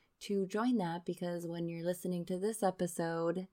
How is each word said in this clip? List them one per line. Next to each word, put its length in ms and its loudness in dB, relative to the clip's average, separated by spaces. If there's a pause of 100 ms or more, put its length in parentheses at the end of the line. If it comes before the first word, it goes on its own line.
(220)
to 240 2
join 320 2
that 280 0
because 400 -2
when 220 -2
you're 180 -6
listening 420 0
to 120 -2
this 240 0
episode 880 0